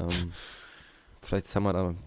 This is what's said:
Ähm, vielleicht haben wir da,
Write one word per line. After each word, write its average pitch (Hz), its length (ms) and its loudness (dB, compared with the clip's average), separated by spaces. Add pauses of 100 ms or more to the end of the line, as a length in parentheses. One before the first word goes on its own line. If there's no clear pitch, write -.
Ähm, 87 320 2 (880)
vielleicht - 340 0
haben 101 80 6
wir 101 100 6
da, 90 200 2 (140)